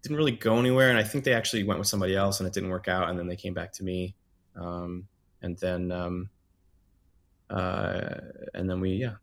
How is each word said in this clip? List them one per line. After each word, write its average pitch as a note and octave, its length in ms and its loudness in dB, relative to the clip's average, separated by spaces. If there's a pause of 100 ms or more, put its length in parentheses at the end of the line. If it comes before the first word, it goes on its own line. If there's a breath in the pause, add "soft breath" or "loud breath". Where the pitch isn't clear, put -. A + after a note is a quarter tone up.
didn't D3+ 140 -4
really D3+ 160 4
go A2+ 260 4
anywhere. B2+ 300 6
And A#2+ 100 6
I G#2+ 40 4
think C3 200 -2
they C3 100 4
actually A2 300 0
went F#2+ 160 0
with G2+ 80 0
somebody F#2+ 280 2
else G2 240 2
and F#2 80 -2
it F#2 60 -6
didn't F#2+ 160 -2
work F#2 180 -4
out. F#2 220 2
And F2+ 80 -2
then F2 100 -4
they F2+ 100 -6
came F#2 180 -6
back F2 180 -6
to - 100 -10
me. F#2 320 -4 (400)
Um, F2 520 -8 (340)
and F2 160 -6
then, F2+ 340 -2
um, F2+ 380 -4 (1200)
uh, - 640 -2 (380)
and F#2+ 160 -2
then F#2 100 0
we, F#2+ 120 2
yeah, A2 320 -2